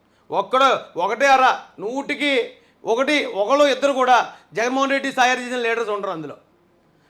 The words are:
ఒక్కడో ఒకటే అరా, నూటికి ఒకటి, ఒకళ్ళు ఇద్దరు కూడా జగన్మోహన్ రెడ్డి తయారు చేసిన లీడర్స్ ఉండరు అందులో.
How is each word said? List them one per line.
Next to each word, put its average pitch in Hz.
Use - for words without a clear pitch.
ఒక్కడో 208
ఒకటే 226
అరా, 262
నూటికి 269
ఒకటి, 269
ఒకళ్ళు 277
ఇద్దరు 277
కూడా 247
జగన్మోహన్ 262
రెడ్డి 269
తయారు 254
చేసిన 247
లీడర్స్ 226
ఉండరు 196
అందులో. 143